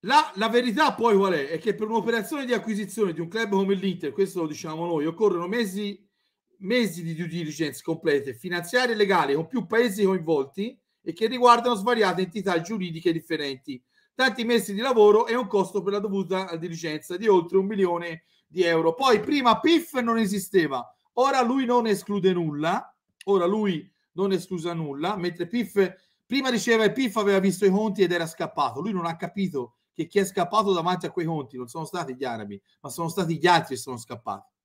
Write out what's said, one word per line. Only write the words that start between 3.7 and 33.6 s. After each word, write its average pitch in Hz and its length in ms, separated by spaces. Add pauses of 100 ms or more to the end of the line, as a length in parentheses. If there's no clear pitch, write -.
l'Inter, 180 360
questo 190 300
lo 156 60
diciamo 160 380
noi, 156 200
occorrono 175 420
mesi, 202 600 (520)
mesi 190 440
di 165 120
due 170 120
diligence 156 560
complete, 143 500
finanziarie 185 600
e 214 40
legali, 175 380
con 160 120
più 220 200
paesi 220 360
coinvolti 175 760 (220)
e 165 120
che 220 140
riguardano 240 480
svariate 196 460
entità 185 400
giuridiche 175 500
differenti. 143 720 (320)
Tanti 254 300
mesi 214 300
di 202 80
lavoro 220 440
e 226 100
un 247 120
costo 196 340
per 196 120
la 208 60
dovuta 190 580
diligenza 165 600
di 220 100
oltre 185 300
un 190 80
milione 170 580 (220)
di 170 180
euro. 165 300
Poi 247 260
prima 247 400
pif 320 400
non 233 200
esisteva, 180 680 (280)
ora 269 280
lui 254 240
non 240 220
esclude 196 460
nulla, 165 640 (300)
ora 190 200
lui 196 440 (240)
non 190 180
esclusa 175 420
nulla, 160 420
mentre 175 320
pif, 196 480 (300)
prima 262 260
diceva 226 320
che 202 80
pif 254 240
aveva 202 240
visto 190 260
i 190 60
conti 202 320
ed 170 80
era 165 160
scappato. 143 540
Lui 208 120
non 175 120
ha 165 100
capito 180 640 (160)
che 160 140
chi 202 120
è 196 60
scappato 196 480
davanti 175 320
a 214 60
quei 170 140
conti 143 320
non 123 100
sono - 180
stati 147 300
gli 131 100
arabi, 104 360 (200)
ma 147 80
sono 170 180
stati 165 300
gli 175 100
altri 160 280